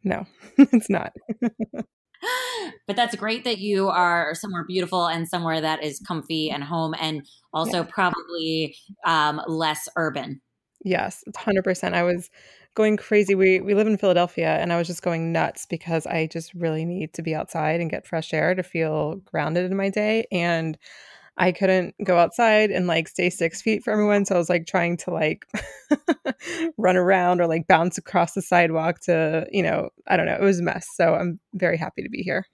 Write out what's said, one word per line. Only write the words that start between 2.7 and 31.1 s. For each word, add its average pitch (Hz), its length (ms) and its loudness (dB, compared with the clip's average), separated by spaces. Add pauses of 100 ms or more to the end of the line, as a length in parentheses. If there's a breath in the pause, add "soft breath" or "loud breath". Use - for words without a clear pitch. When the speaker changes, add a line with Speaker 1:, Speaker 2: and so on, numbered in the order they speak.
Speaker 2:
But 202 80 -4
that's 233 200 0
great 226 280 -4
that 233 160 -2
you 196 300 0
are 170 460 2
somewhere 180 320 -6
beautiful 180 400 0
and 165 200 -2
somewhere 165 340 -2
that 156 220 -2
is 147 240 -6
comfy 156 420 -4
and 143 140 -6
home 160 360 -4
and 156 260 -4 (280 soft breath)
also 165 300 -2
Speaker 1:
Yeah. - 60 -8
Speaker 2:
probably, 160 880 -2 (280 loud breath)
um, 151 420 2
less 160 480 -2
urban. 147 460 -4 (420)
Speaker 1:
Yes, 185 440 -2
it's 208 100 -16
hundred 190 260 0
percent. 180 300 -2
I 175 100 2
was 175 260 -2 (440 soft breath)
going 214 240 2
crazy. 202 380 2
We, 185 240 4
we 196 160 0
live 214 120 4
in 214 100 2
Philadelphia 175 600 2
and 170 160 -2
I 170 40 0
was 165 100 -2
just 175 160 -8
going 165 280 -2
nuts 160 360 -2
because 165 400 -4
I 160 200 -2
just 165 260 -10
really 165 320 -4
need 170 280 -6
to - 80 -10
be 160 140 -4
outside 160 440 -2
and 170 100 -2
get - 180 -8
fresh 160 260 -6
air 160 220 2
to 185 80 -4
feel 156 600 -2
grounded 165 440 -2
in 190 80 -2
my 196 120 0
day. 214 420 0
And 165 460 -2 (600 loud breath)
I 180 140 2
couldn't 185 520 0
go 180 140 4
outside 214 540 4
and, 180 160 0
like, 165 220 0
stay 180 200 0
six 165 320 -4
feet 220 220 0
from 214 100 -2
everyone. 208 320 2
So 196 100 0
I - 20 4
was, 170 120 0
like, 170 180 0
trying 175 300 0
to, - 140 -8
like, 160 420 -2
<laughs> - 1200 -4
run 180 180 4
around 180 460 4
or, 170 60 2
like, 165 200 -2
bounce 175 300 4
across 170 360 0
the 196 80 -4
sidewalk 165 600 2
to, 160 500 0
you 196 100 0
know, 160 280 0 (180)
I - 80 2
don't 170 120 2
know. - 80 0
It - 60 -2
was 196 180 4
a 175 40 -2
mess. 170 320 -4
So 165 180 4